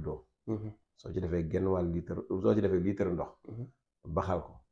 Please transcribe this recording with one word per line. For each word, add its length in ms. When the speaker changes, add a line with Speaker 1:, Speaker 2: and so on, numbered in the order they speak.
Speaker 1:
d'eau. 240
Speaker 2:
Mhm. 240
Speaker 1:
Soo 160
ci 80
defee 300
genn 180
wàll 240
litre, 240
soo 240
ci 80
defee 180
litre 320
ndox. 180
Speaker 2:
Mhm. 180
Speaker 1:
Baxal 380
ko. 100